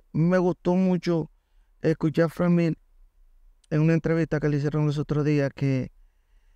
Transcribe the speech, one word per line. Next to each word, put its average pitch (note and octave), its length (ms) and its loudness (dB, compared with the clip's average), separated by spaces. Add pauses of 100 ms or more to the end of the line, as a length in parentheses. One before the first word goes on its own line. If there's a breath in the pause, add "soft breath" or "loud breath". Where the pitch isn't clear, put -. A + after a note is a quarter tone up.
(120)
me F3 260 2
gustó F3+ 380 0
mucho F3 520 0 (540)
escuchar D#3+ 440 0
a - 20 -2
Framil F3 500 0 (920)
en D3+ 100 0
una E3 140 4
entrevista D#3+ 440 -2
que D3 100 -2
le D3 100 0
hicieron D3+ 280 -2
los D3 120 -2
otros D3 260 -2
días C#3+ 300 0
que C3+ 360 -2 (640)